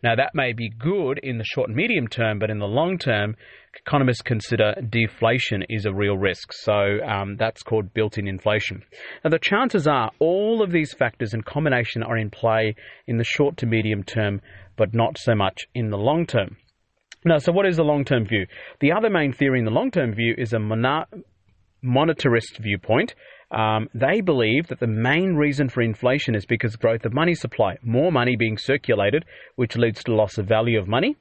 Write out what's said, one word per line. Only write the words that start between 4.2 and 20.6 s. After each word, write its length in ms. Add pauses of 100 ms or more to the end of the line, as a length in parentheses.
consider 540 (140)
deflation 800
is 160
a 80
real 240
risk. 360
So, 520
um, 320
that's 260
called 300
built-in 340
inflation. 560 (400)
Now, 80
the 80
chances 480
are 320
all 420
of 100
these 220
factors 400
in 80
combination 640
are 140
in 120
play 460 (320)
in 100
the 60
short 340
to 80
medium 380
term, 380 (340)
but 180
not 240
so 180
much 380
in 160
the 80
long 280
term. 320 (680)
Now, 120
so 160
what 120
is 120
the 60
long-term 420
view? 200 (360)
The 100
other 180
main 220
theory 280
in 60
the 60
long-term 420
view 240
is 140
a 80
mona-, 480 (760)